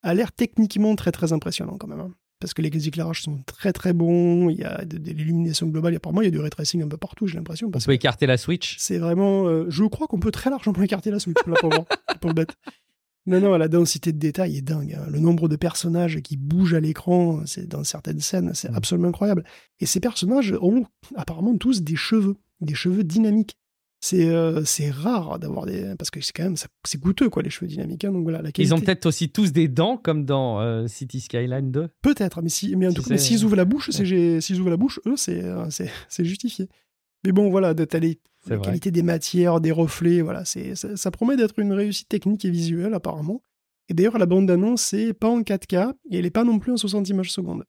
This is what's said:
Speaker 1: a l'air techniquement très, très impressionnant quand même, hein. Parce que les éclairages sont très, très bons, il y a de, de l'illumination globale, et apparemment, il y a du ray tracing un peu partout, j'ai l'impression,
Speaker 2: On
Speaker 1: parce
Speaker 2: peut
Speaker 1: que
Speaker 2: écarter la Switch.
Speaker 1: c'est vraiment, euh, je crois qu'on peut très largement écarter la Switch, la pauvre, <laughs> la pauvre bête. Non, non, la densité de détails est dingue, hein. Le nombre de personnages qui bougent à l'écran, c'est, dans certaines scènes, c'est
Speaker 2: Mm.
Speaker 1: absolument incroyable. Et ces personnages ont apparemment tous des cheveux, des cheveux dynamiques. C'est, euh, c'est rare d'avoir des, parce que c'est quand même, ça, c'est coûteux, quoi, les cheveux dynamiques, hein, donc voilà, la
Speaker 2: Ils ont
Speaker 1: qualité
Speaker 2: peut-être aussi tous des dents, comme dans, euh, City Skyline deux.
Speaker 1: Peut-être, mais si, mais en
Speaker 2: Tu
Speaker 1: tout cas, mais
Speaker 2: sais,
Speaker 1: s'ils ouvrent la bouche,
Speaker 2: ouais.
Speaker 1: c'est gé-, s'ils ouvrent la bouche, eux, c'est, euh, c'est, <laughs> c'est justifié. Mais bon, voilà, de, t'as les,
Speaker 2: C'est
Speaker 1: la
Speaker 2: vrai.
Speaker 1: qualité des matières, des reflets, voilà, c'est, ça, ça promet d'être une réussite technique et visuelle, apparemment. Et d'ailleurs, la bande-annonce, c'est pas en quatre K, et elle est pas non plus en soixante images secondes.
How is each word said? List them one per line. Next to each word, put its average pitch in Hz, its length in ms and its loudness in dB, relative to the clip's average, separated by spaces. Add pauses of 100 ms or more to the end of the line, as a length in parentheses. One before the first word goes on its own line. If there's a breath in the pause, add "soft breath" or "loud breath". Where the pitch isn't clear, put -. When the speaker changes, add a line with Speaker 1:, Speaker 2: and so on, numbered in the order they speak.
Speaker 1:
a 175 120 0
l'air 214 160 2
techniquement 214 640 2
très, 185 160 -2
très 165 220 0
impressionnant 170 460 -4
quand - 100 -12
même, 147 120 -12
hein. 180 140 -12 (240)
Parce - 140 -8
que - 80 -6
les 156 260 -2
éclairages 165 360 -4
sont 147 240 -6
très, - 260 -4
très 175 220 0
bons, 170 560 4
il 165 80 -2
y - 60 -8
a - 200 -8
de, 165 140 -10
de 156 120 -10
l'illumination 165 580 -2
globale, 160 260 0
et - 20 -4
apparemment, 165 240 -2
il 226 60 2
y - 20 4
a - 20 2
du 156 80 -2
ray 151 120 -4
tracing 160 320 -4
un 151 40 -4
peu 156 120 -8
partout, - 280 -6
j'ai 165 120 -4
l'impression, 170 300 -8
Speaker 2:
On - 20 -4
Speaker 1:
parce 135 160 -4
Speaker 2:
peut 139 60 4
Speaker 1:
que 135 40 4
Speaker 2:
écarter 131 300 0
la 127 100 4
Switch. - 420 -4
Speaker 1:
c'est 180 200 -4
vraiment, 190 500 2
euh, 165 220 2
je 160 140 2
crois 220 220 -2
qu'on 190 140 -2
peut 208 100 0
très - 200 -2
largement 214 320 0
écarter 202 280 -2
la 202 80 -2
Switch, 170 280 0
la 170 80 0
pauvre, 160 320 2 (100)
<laughs> - 140 -10
la - 60 -2
pauvre 165 180 -2
bête. 160 200 0 (720 loud breath)
Non, 185 160 4
non, 196 160 4
la 160 120 4
densité 165 440 2
de 156 60 -4
détails 156 400 -2
est 139 40 -8
dingue, 147 380 -4
hein. 147 100 -8
Le 147 80 -2
nombre 165 300 4
de 151 80 0
personnages 170 640 0
qui 143 160 -8
bougent 165 380 2
à 160 60 4
l'écran, 165 680 2
c'est, 180 200 -10
dans 147 180 -6
certaines 151 360 -6
scènes, 170 320 -2
c'est - 180 -8
Speaker 2:
Mm. 113 60 -2
Speaker 1:
absolument 175 320 0
incroyable. 185 340 0 (380 loud breath)
Et 180 60 -2
ces - 140 0
personnages 226 600 0
ont 214 240 4 (300)
apparemment 190 420 0
tous 233 260 2
des 156 140 -2
cheveux, 202 400 2 (240)
des 151 140 -4
cheveux 185 280 0
dynamiques. 208 540 2 (520)
C'est, 175 200 4
euh, 165 360 2
c'est 147 260 -2
rare 170 500 -2
d'avoir - 260 -6
des, 190 320 -6
parce - 140 -8
que 151 80 -12
c'est - 120 -6
quand 165 120 -4
même, 180 120 -2
ça, - 120 -10 (180)
c'est 143 140 -6
coûteux, 190 280 2
quoi, - 140 -2
les - 80 -4
cheveux - 160 -10
dynamiques, 160 380 -8
hein, 196 80 -2
donc 180 100 -2
voilà, 165 180 -4
la 156 160 -8
Speaker 2:
Ils - 160 4
ont 165 40 6
Speaker 1:
qualité 165 100 2
Speaker 2:
peut-être 185 200 0
aussi 160 240 0
tous 196 220 2
des 160 140 4
dents, 160 300 2
comme 151 280 -2
dans, 131 360 0
euh, 113 260 0
City 127 340 -10
Skyline 127 520 -4
deux. 156 160 -2 (140)
Speaker 1:
Peut-être, 208 380 0
mais 165 80 -2
si, 190 280 -2
mais 185 100 2
en 180 40 4
Speaker 2:
Tu 175 60 2
Speaker 1:
tout 175 60 -4
cas, - 80 -4
mais - 80 2
Speaker 2:
sais, 139 60 2 (100)
Speaker 1:
s'ils 220 100 4
ouvrent 208 120 4
la 185 80 6
bouche, 262 240 0
Speaker 2:
ouais. - 40 -4
Speaker 1:
c'est 196 140 0
gé-, 170 340 4
s'ils 180 200 -2
ouvrent 180 100 2
la 165 60 2
bouche, 240 300 0
eux, 262 100 0
c'est, 175 260 -4
euh, 180 280 -6
c'est, 175 280 -8
<laughs> - 100 -20
c'est - 160 -4
justifié. 190 440 -6 (560)
Mais 190 80 2
bon, 202 180 6
voilà, 185 240 4
de, 160 100 0
t'as 165 140 -2
les, 165 220 0 (240)
Speaker 2:
C'est - 60 -10
Speaker 1:
la 113 80 0
Speaker 2:
vrai. 98 80 -4
Speaker 1:
qualité 180 260 -2
des 170 100 2
matières, 170 580 2
des 160 120 2
reflets, 170 480 2
voilà, 175 240 -4
c'est, 185 320 -8
ça, 202 200 -8
ça 185 140 -4
promet 240 240 0
d'être 226 240 2
une 202 140 0
réussite 202 360 -2
technique 208 360 0
et 185 60 2
visuelle, 170 440 -2
apparemment. 165 480 -6 (460)
Et 180 60 -4
d'ailleurs, 220 240 4
la 185 80 6
bande-annonce, 190 560 4
c'est 214 320 0
pas 220 140 0
en 233 140 2
quatre 202 240 -2
K, - 80 -4 (360)
et 180 80 -2
elle 175 80 0
est 170 40 0
pas 220 140 2
non 226 160 4
plus 247 100 -4
en 247 60 2
soixante 202 320 -2
images 185 240 -2
secondes. 170 360 -6